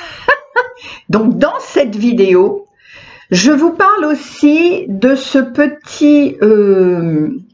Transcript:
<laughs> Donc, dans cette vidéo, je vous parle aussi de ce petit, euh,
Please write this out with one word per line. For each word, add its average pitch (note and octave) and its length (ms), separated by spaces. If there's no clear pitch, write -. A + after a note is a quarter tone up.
<laughs> - 760
Donc, A3 280
dans E4 220
cette A#3 340
vidéo, G3 720
je F#3+ 220
vous D#4+ 180
parle E4 360
aussi D4+ 840
de A3 260
ce C4+ 240
petit, D4 1040
euh, F3+ 960